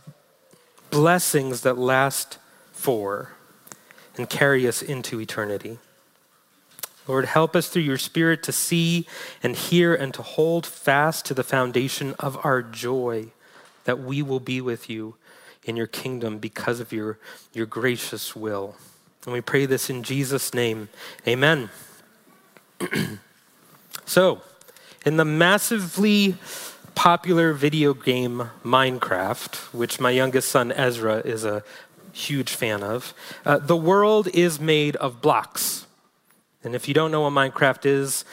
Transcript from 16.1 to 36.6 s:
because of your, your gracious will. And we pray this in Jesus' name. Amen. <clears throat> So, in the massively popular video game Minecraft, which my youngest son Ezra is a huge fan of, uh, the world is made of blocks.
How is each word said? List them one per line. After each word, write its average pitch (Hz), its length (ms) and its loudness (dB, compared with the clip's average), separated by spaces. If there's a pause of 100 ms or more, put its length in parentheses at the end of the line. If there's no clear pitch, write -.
because 117 420 -6
of 113 140 -12
your, 107 260 -6 (320)
your 113 140 -6
gracious 113 720 -4
will. 104 400 -6 (480)
And 123 80 -8
we 120 80 -4
pray 139 240 0
this 131 240 -2
in 123 140 -8
Jesus' 135 500 -4
name. 110 340 -2 (400)
Amen. 127 420 2 (1120)
<clears throat> - 400 -4 (880)
So, 175 360 4 (640)
in 151 100 2
the 160 100 4
massively 196 1080 2 (580)
popular 170 600 4
video 147 400 2
game 123 560 -2 (160)
Minecraft, 123 1080 0
which 117 260 -4
my 127 100 2
youngest 127 400 2
son 120 240 2
Ezra 117 460 0
is 113 260 -4
a 104 180 -4 (480)
huge 139 380 -4
fan 107 340 -4
of, 113 300 -6 (320)
uh, 143 140 4
the 156 180 2
world 202 560 4
is 170 260 2
made 151 380 2
of 120 240 -6
blocks. - 640 0 (800)